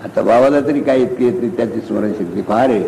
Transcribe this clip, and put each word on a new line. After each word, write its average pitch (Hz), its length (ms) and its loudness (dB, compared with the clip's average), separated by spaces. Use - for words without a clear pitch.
आता - 180 -4
बाबाला 131 400 4
तरी 143 200 0
काही 131 220 2
इतकी 123 220 -2
येत 120 80 2
नाही, 120 160 -2
त्याची 110 300 -4
स्मरणशक्ती 101 600 -4
फार 117 280 0
आहे. 104 180 0